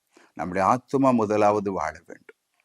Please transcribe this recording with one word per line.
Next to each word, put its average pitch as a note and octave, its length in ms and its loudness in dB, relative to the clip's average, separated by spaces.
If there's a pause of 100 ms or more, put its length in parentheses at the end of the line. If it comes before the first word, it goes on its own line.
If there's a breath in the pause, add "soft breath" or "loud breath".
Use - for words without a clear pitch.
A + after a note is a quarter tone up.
(340 soft breath)
நம்முடைய F2+ 340 -2
ஆத்துமா C3 440 0
முதலாவது G#2 600 2
வாழ D#2 340 -8
வேண்டும். - 300 -20 (280)